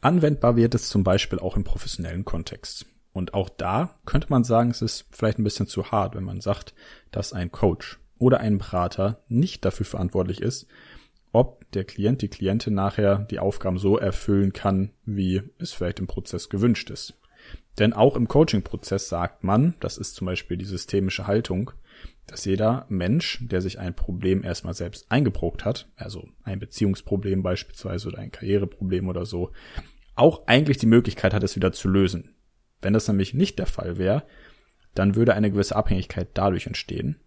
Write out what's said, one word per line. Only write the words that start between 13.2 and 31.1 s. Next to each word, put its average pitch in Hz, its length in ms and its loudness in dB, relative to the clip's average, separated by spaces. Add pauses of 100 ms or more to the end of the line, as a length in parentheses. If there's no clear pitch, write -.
die - 80 -4
Aufgaben 92 400 0
so 101 180 4
erfüllen 98 560 2
kann, 98 380 0 (140)
wie 98 380 0 (160)
es - 140 -10
vielleicht 87 280 -4
im 90 60 -4
Prozess - 420 -8
gewünscht 107 420 0
ist. - 240 -14 (640)
Denn 110 140 4
auch 120 240 4
im 117 120 0
Coaching-Prozess - 800 0
sagt 87 360 -4
man, 123 360 4
das - 160 -6
ist - 180 -10
zum - 120 -6
Beispiel 90 300 -6
die 95 80 -8
systemische 95 640 -4
Haltung, 104 440 -2 (560)
dass - 180 -12
jeder 107 440 2
Mensch, 98 540 0
der 92 180 -2
sich 92 180 -6
ein 90 160 -6
Problem 92 500 0
erstmal 85 300 -8
selbst - 360 -10
eingebrockt - 540 0
hat, - 320 -4
also - 320 -14 (140)
ein 92 160 -8
Beziehungsproblem 98 840 -2
beispielsweise 90 680 -6
oder - 100 -10
ein 107 140 -14
Karriereproblem 98 760 -2
oder 87 160 -4
so, 90 280 -6 (600)
auch 156 320 4
eigentlich 139 320 4
die 120 80 2
Möglichkeit 110 460 4